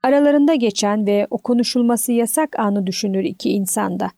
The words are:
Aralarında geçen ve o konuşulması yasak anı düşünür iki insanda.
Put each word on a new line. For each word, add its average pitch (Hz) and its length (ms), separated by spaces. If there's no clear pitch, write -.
Aralarında 285 520
geçen 214 520
ve 202 240
o 240 80
konuşulması 240 760
yasak 233 460
anı 202 280
düşünür 190 380
iki - 260
insanda. 190 680